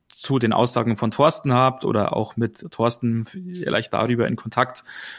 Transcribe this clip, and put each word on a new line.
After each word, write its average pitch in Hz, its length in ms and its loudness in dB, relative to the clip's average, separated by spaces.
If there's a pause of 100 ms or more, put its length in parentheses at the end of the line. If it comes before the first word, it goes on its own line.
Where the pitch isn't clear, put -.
(120)
zu - 280 -2
den 110 120 2
Aussagen 117 440 2
von 110 160 -2
Thorsten 147 400 2
habt 127 320 4
oder 107 320 0
auch 110 200 -4
mit - 360 -4
Thorsten 117 520 0
vielleicht 180 720 -6
darüber 117 320 0
in 123 80 -2
Kontakt - 480 -2 (360)